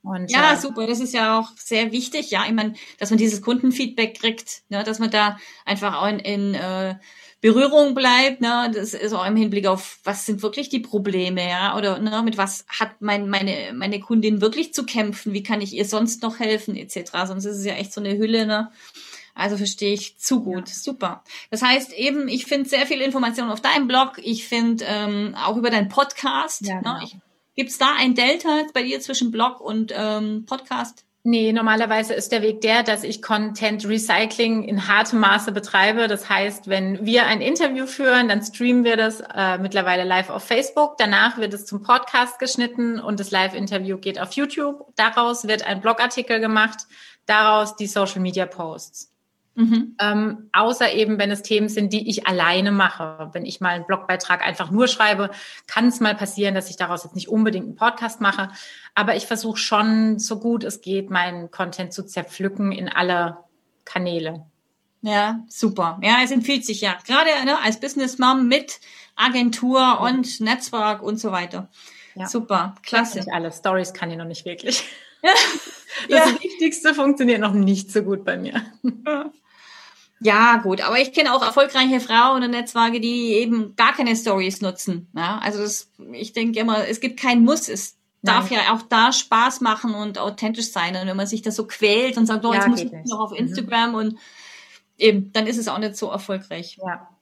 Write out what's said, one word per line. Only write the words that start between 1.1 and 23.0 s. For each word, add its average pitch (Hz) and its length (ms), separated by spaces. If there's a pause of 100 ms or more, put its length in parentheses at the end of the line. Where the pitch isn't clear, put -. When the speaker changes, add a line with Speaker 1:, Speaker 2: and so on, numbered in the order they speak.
Speaker 2:
ja 220 260
auch 226 160
sehr 220 380
wichtig, 254 380
ja. 208 140
Ich 220 80
meine, 214 200 (260)
dass 202 120
man 220 60
dieses 214 240
Kundenfeedback 247 800
kriegt, - 480
ne, 202 160
dass 220 160
man 226 100
da 208 280 (260)
einfach 196 380
auch 196 60
in, 208 120
in, 202 340
äh, 185 420 (460)
Berührung 277 520
bleibt, 262 480
ne? 240 320
Das 214 220
ist 214 180
auch 185 120
im 214 100
Hinblick 202 320
auf, 190 360
was 196 220
sind 196 160
wirklich 220 280
die 262 100
Probleme, 185 680
ja? 185 300
Oder, 196 220
ne, 214 240
mit 220 160
was 196 280
hat - 340
mein, 202 280
meine, 190 440
meine 202 260
Kundin 214 420
wirklich 226 320
zu 277 100
kämpfen? 214 500
Wie 196 100
kann 208 180
ich 196 120
ihr 196 120
sonst 220 380
noch 226 160
helfen, 214 360
et 190 160
cetera? 180 360
Sonst 190 180
ist 208 120
es 196 80
ja 202 100
echt - 180
so 208 80
eine 202 160
Hülle, 220 300
ne? 214 240 (640)
Also 202 220
verstehe 202 360
ich - 240
zu - 260
gut. 180 260
Speaker 1:
Ja. - 60
Speaker 2:
Super. 196 480 (280)
Das 220 100
heißt 254 320
eben, 277 360
ich 254 160
finde 277 220
sehr 269 200
viel 277 140